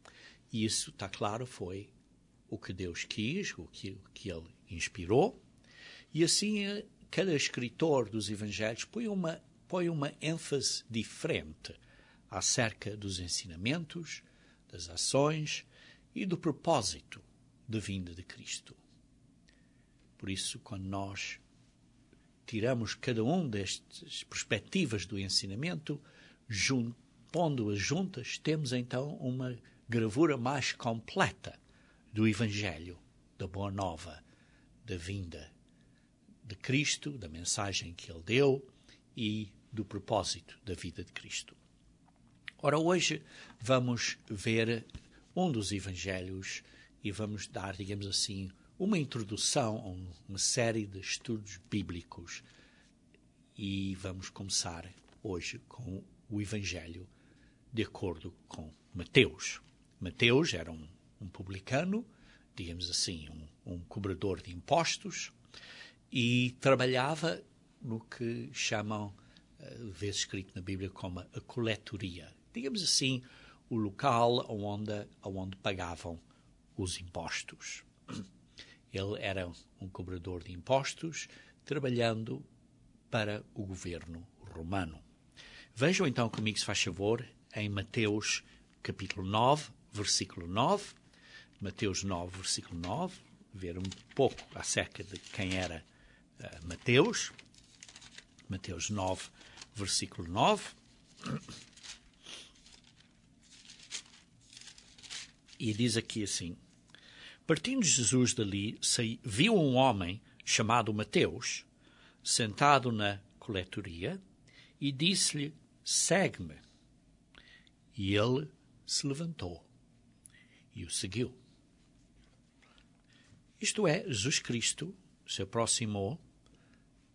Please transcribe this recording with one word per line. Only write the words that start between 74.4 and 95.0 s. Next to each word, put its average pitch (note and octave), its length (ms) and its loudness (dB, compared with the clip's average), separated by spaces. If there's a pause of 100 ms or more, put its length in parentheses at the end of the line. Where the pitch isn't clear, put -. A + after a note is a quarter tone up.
onde, G#2 580 -4 (160)
onde F#2+ 340 -6
pagavam F2 640 -4 (560)
os F#2 240 -2
impostos. - 840 -8 (1080)
Ele G2 280 -2
era F#2+ 300 -2 (300)
um F#2+ 80 -10
cobrador F2+ 560 -8
de F#2+ 80 -12
impostos, C3+ 800 0 (340)
trabalhando A#2+ 800 0 (640)
para G#2 340 0 (100)
o G#2+ 120 -6
governo E2+ 640 -8 (240)
romano. E2 500 -4 (720)
Vejam F3 320 4
então A#2+ 240 4
comigo, G#2+ 300 0
se - 60 -2
faz - 180 0
favor, A2+ 420 2 (300)
em G#2 140 -2
Mateus G#2 720 0 (400)
capítulo F#2+ 420 -6
nove, A#2+ 460 4 (200)
versículo F#2+ 560 -2
nove. C#3 460 2 (680)
Mateus F#2+ 420 -2
nove, F2+ 340 -4
versículo F2+ 420 -4
nove. B2+ 400 -4 (340)
Ver F2+ 240 -6
um F#2 60 -4 (320)
pouco - 260 4 (140)
acerca - 480 0